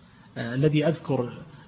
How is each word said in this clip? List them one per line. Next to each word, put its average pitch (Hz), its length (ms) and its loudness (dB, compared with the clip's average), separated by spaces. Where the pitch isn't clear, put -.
آه، 120 180 -6
الذي 147 320 4
أذكر 127 540 -2